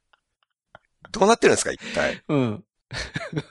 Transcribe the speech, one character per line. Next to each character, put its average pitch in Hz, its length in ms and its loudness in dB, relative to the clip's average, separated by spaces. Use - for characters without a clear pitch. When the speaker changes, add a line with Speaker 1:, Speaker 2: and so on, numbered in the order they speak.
Speaker 1:
<laughs> - 1120 -20
Speaker 2:
ど 196 140 2
う - 20 6
な 233 60 6
っ 233 40 -6
て - 100 6
る 135 40 6
ん - 20 6
で 95 40 -2
す - 80 -2
か、 - 40 -4
一 - 220 -8
体。 - 360 -2
Speaker 1:
う 151 60 0
ん。 123 300 -2